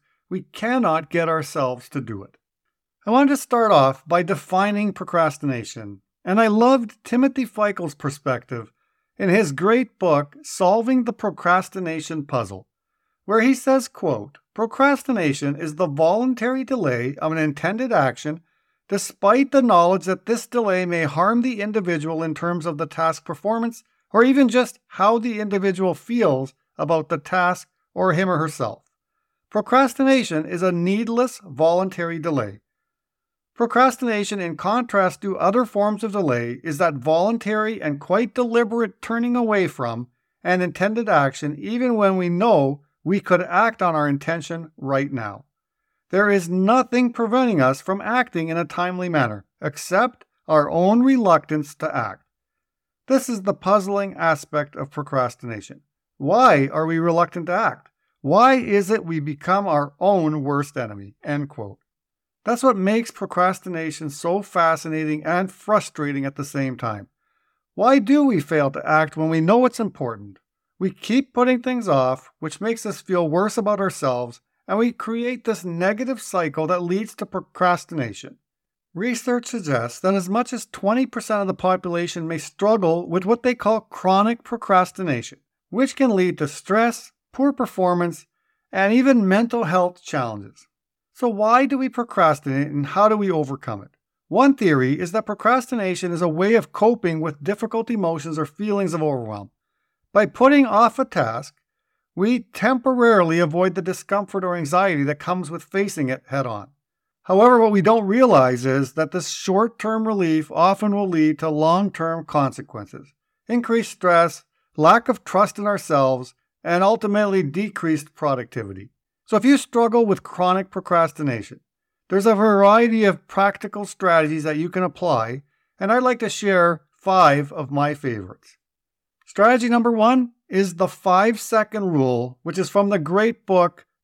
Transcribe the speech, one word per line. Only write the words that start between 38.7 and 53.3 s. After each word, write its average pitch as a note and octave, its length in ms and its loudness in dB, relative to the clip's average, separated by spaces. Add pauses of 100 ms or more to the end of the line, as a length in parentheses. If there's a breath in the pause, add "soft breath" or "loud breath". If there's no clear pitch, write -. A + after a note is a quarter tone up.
turning A#3 320 -2
away G#3+ 320 2
from A#2+ 400 -8 (360)
an F3+ 180 0
intended G3+ 460 -2
action D3 520 0
even A#3+ 340 -2
when G3 240 2
we F3+ 100 -2
know F3 540 2 (200)
we F#3+ 200 0
could F3 200 2
act G3+ 400 0
on F3 140 0
our D3 140 0
intention E3 640 -6
right C#3 360 -2
now. G#2+ 340 -10 (640)
There G3+ 200 2
is F#3+ 200 2
nothing A#3+ 640 2
preventing A#3 480 0
us C3 180 2
from F#3+ 220 -6
acting G#3+ 480 -4
in E3 80 -4
a E3+ 80 -2
timely F3+ 420 -6
manner, A#2+ 380 -2 (160)
except F#3 640 -4 (240)
our D3+ 200 4
own G3 320 2
reluctance F3 720 2
to - 200 -8
act. A2 280 -6 (840)
This C4 220 0
is G#3 140 -6